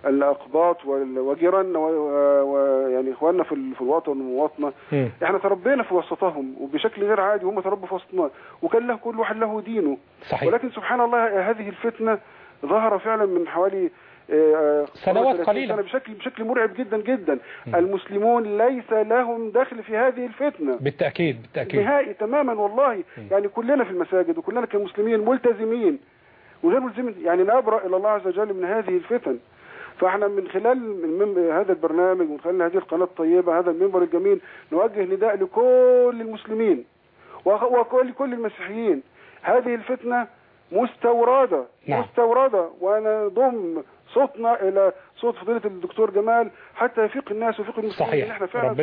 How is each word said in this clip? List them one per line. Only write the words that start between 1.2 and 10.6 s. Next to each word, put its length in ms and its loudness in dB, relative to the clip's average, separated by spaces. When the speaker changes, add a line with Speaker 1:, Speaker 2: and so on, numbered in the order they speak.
Speaker 1:
و-، 120 0
و-، 540 2
و-، 440 2
يعني 240 -2
إخواننا 320 0
في 80 -6
ال-، 220 -6
في 60 -12
الوطن 320 0
ومواطنة. 600 -4
Speaker 2:
مم. 180 0
Speaker 1:
إحنا 140 0
تربينا 440 0
في 120 -4
وسطهم 680 -2
وبشكل 440 -4
غير 160 2
عادي، 240 0
وهم 160 -2
تربوا 280 -4
في 60 -6
وسطنا، 360 -4
وكان 240 0
له 100 -4
كل 240 -8
واحد 160 -2
له 240 -2
دينه. 360 -2
Speaker 2:
صحيح. 180 0
Speaker 1:
ولكن 220 0